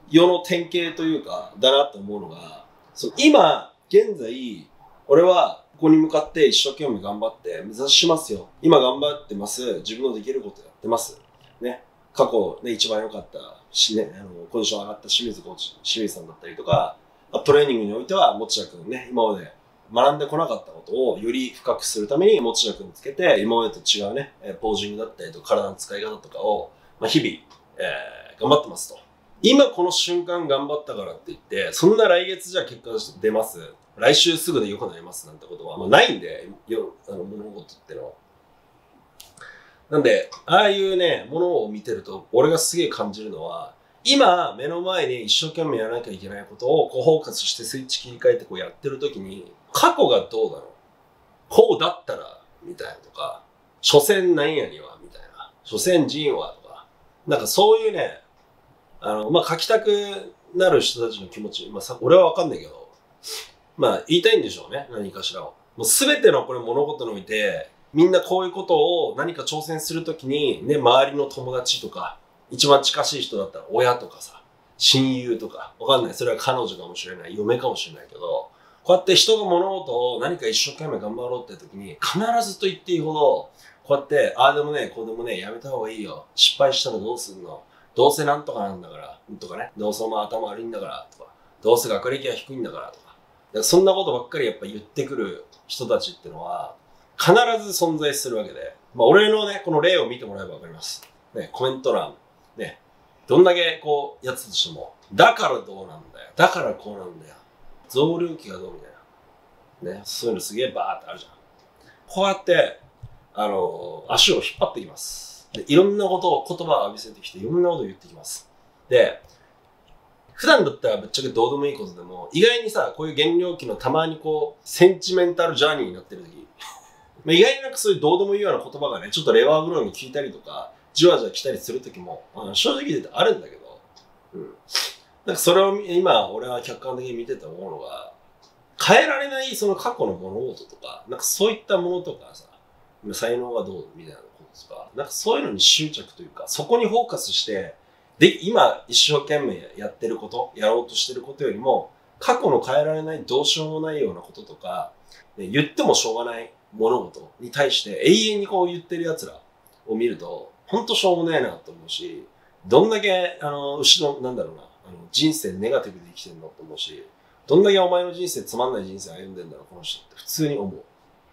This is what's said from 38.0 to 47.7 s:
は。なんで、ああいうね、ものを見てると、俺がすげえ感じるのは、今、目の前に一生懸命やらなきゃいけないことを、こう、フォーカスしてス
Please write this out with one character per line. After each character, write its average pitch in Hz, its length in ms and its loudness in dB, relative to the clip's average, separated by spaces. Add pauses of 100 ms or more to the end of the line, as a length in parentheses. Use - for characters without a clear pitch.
は。 - 60 -16 (1800)
な 147 100 2
ん 143 40 4
で、 104 280 2 (140)
あ 165 100 4
あ 202 140 6
い 196 120 2
う 190 140 2
ね、 151 340 0
も 160 120 -4
の 170 220 2
を 104 60 -6
見 104 120 -10
て 120 100 -8
る 101 120 -6
と、 95 280 -14
俺 135 180 6
が 160 80 4
す 165 200 -2
げ 170 60 2
え 143 40 0
感 104 240 -6
じ 107 120 -12
る 107 60 -10
の 82 140 -12
は、 - 320 -12 (300)
今、 185 500 4
目 127 140 -8
の 170 120 -6
前 180 260 -2
に 123 180 -6
一 156 220 0
生 - 20 -10
懸 160 160 -4
命 135 120 -2
や 110 120 -4
ら 120 80 -4
な 117 40 -6
き 110 80 -12
ゃ 98 40 -12
い 95 40 -12
け 98 120 -16
な 101 100 -14
い 101 100 -16
こ - 60 -20
と 123 120 -8
を、 - 220 4
こ 131 120 -4
う、 - 20 -4
フ 156 140 8
ォ 151 40 -6
ー - 40 -12
カ 113 80 -12
ス - 60 -6
し - 180 -4
て 117 60 -12
ス - 140 -8